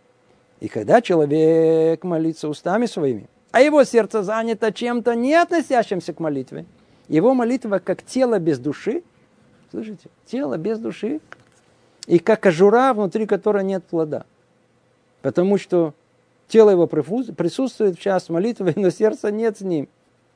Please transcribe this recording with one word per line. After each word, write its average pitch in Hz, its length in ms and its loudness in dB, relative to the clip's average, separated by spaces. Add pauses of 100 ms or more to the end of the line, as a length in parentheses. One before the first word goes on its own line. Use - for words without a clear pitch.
(600)
И 120 80 -10
когда 117 320 2
человек 160 1040 2
молится 160 440 -4
устами 185 380 -2
своими, 135 420 -6 (240)
а 226 80 4
его 294 240 4
сердце 214 380 0
занято 220 500 -4
чем-то, 240 420 -4
не 247 200 0
относящимся 285 760 0
к - 80 -14
молитве, 147 460 -6 (420)
его 165 240 4
молитва 233 460 0
как - 240 -6
тело 247 360 0
без 160 200 0
души, 147 440 -6 (680)
слышите, 214 400 -12 (160)
тело 262 320 -6
без 214 200 -4
души, 226 420 -8 (840)
и 170 120 4
как 214 220 2
кожура, 202 540 4
внутри 214 320 -2
которой 202 380 0
нет 190 200 -4
плода. 156 400 -6 (1000)
Потому 180 360 0
что 170 360 0 (520)
тело 220 240 6
его 175 160 4
прифу-, 196 480 -4
присутствует 196 640 -2
в - 20 -20
час 190 280 -2
молитвы, 185 440 -2
<laughs> - 40 -8
но 190 140 2
сердца 214 400 -2
нет 220 280 -2
с - 40 -20
ним. 175 260 -4 (480)